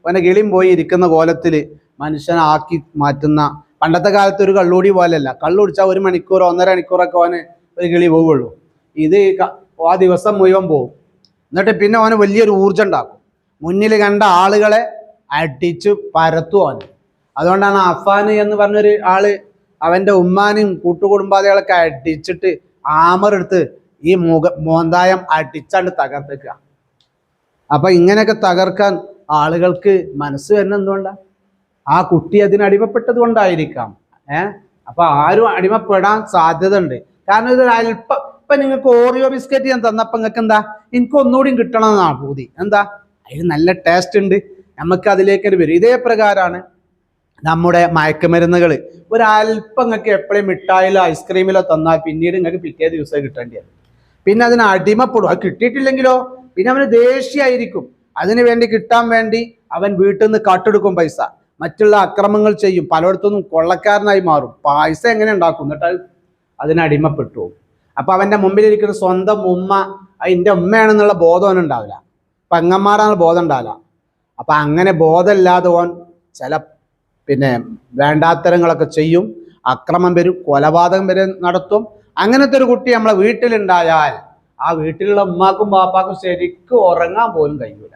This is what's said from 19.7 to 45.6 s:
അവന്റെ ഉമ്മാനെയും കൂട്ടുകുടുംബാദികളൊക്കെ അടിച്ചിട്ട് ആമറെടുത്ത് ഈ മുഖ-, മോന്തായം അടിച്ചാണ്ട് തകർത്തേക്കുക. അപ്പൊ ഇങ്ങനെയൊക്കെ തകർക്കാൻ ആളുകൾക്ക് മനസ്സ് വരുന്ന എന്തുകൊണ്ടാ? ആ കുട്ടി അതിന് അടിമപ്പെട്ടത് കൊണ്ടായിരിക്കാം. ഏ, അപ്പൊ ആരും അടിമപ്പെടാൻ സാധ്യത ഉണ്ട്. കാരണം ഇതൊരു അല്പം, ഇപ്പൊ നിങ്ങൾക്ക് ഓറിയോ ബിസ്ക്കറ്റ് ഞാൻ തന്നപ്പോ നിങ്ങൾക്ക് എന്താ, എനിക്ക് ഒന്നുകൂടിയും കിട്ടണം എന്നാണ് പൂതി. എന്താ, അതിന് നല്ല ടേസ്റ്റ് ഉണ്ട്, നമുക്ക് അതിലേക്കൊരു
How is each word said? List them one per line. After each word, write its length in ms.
അവന്റെ 400
ഉമ്മാനെയും 500
കൂട്ടുകുടുംബാദികളൊക്കെ 920
അടിച്ചിട്ട് 640
ആമറെടുത്ത് 580
ഈ 20
മുഖ-, 320
മോന്തായം 520
അടിച്ചാണ്ട് 540
തകർത്തേക്കുക. 520
അപ്പൊ 120
ഇങ്ങനെയൊക്കെ 380
തകർക്കാൻ 480
ആളുകൾക്ക് 520
മനസ്സ് 340
വരുന്ന 240
എന്തുകൊണ്ടാ? 320
ആ 100
കുട്ടി 360
അതിന് 220
അടിമപ്പെട്ടത് 540
കൊണ്ടായിരിക്കാം. 680
ഏ, 20
അപ്പൊ 140
ആരും 260
അടിമപ്പെടാൻ 600
സാധ്യത 480
ഉണ്ട്. 160
കാരണം 260
ഇതൊരു 220
അല്പം, 420
ഇപ്പൊ 200
നിങ്ങൾക്ക് 360
ഓറിയോ 380
ബിസ്ക്കറ്റ് 380
ഞാൻ 140
തന്നപ്പോ 300
നിങ്ങൾക്ക് 260
എന്താ, 160
എനിക്ക് 260
ഒന്നുകൂടിയും 400
കിട്ടണം 320
എന്നാണ് 280
പൂതി. 240
എന്താ, 180
അതിന് 280
നല്ല 180
ടേസ്റ്റ് 380
ഉണ്ട്, 140
നമുക്ക് 320
അതിലേക്കൊരു 480